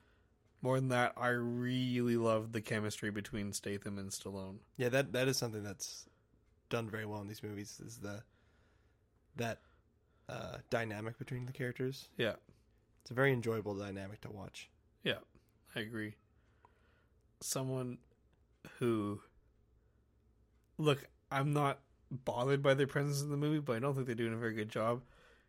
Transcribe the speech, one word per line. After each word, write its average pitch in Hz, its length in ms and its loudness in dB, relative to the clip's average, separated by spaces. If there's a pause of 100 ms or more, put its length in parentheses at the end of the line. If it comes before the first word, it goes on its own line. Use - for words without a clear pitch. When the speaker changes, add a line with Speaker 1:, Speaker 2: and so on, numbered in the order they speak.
(600)
Speaker 1:
more 131 180 4
than 131 120 2
that, 123 260 4
I 120 120 2
really 123 920 2
love 113 340 4
the 113 80 0
chemistry 107 500 -2
between 101 440 -4
Statham 101 420 -4
and 98 140 -6
Stallone. 98 460 -8 (200)
Speaker 2:
Yeah, 123 140 2
that, 135 240 2
that 127 120 4
is 131 120 2
something 110 240 -2
that's - 420 -10 (640)
done 113 220 0
very 110 160 -4
well 104 160 -6
in 101 40 -8
these 107 160 -10
movies, 104 400 -8
is 117 140 -14
the, 101 260 -8 (1160)
that, 117 260 -2 (640)
uh, - 300 -8 (100)
dynamic 113 500 -2
between 123 280 -6
the 131 60 -8
characters. 127 560 -4 (100)
Speaker 1:
Yeah. 113 160 2 (640)
Speaker 2:
It's - 100 -20
a 120 40 -10
very 135 180 6
enjoyable 110 420 0
dynamic 101 480 -6
to 113 80 -10
watch. 95 380 -12 (340)
Speaker 1:
Yeah, - 180 0 (540)
I 120 60 -2
agree. 107 360 -6 (1200)
Someone 131 560 -2 (800)
who, 104 420 2 (1600)
look, 147 300 4 (240)
I'm 139 240 2
not 143 260 4 (300)
bothered 131 520 2
by 139 120 8
their 139 120 6
presence 143 360 0
in 147 80 -4
the 143 60 0
movie, 151 240 2
but 131 160 0
I - 20 0
don't 139 160 2
think 131 120 0
they're 123 80 -2
doing 113 200 0
a 113 40 -4
very 113 160 0
good 107 140 -2
job, 117 340 2 (460)